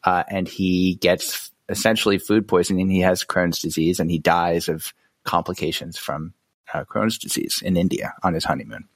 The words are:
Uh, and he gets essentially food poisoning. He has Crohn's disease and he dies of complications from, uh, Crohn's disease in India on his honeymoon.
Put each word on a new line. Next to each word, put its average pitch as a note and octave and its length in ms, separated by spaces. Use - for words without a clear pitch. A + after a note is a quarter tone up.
Uh, F2+ 240
and F#2+ 180
he F#2 500
gets - 540
essentially G2+ 500
food G#2 280
poisoning. F#2+ 420
He F#2+ 120
has F#2 240
Crohn's F2 360
disease E2 380
and E2 120
he E2+ 80
dies E2+ 500
of D#2+ 240
complications E2+ 720
from, D#2 360
uh, - 120
Crohn's A2 340
disease - 460
in F#2 120
India - 460
on F2+ 120
his D#2+ 100
honeymoon. - 400